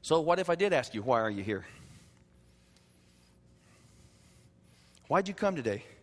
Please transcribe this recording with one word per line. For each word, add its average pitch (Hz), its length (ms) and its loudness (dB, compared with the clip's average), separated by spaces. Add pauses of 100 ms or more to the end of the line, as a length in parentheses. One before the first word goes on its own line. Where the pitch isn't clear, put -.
So 160 200 2
what 170 200 2
if 175 100 -2
I 170 60 4
did 190 160 2
ask 135 200 0
you, 107 100 -6
"Why 117 180 2
are 110 100 0
you 98 140 -4
here? 98 200 -4 (3500)
Why'd 185 220 0
you 202 60 -8
come 196 200 0
today? 113 300 -4 (180)